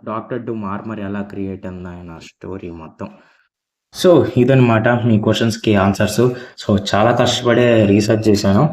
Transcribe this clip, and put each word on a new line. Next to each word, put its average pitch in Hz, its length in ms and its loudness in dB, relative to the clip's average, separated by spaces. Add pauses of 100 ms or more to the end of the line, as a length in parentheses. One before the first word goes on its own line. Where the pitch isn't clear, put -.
డాక్టర్ 113 380 -8
డూమ్ 110 260 -8
ఆర్మర్ 104 260 -10
ఎలా 101 220 -8 (100)
క్రియేట్ 98 340 -10
అయిందన్న 90 460 -14 (160)
స్టోరీ 92 420 -14 (120)
మొత్తం. 80 260 -14 (880)
So, 180 160 2 (300)
ఇదనమాట 123 460 4 (200)
మీ 113 80 4 (100)
క్వశ్చన్స్కి 110 460 0 (140)
ఆన్సర్స్. 101 360 0 (400)
So, - 80 -6 (200)
చాలా 107 220 2 (100)
కష్టపడే 123 440 2 (260)
రీసెర్చ్ 107 360 2
చేశాను 101 460 2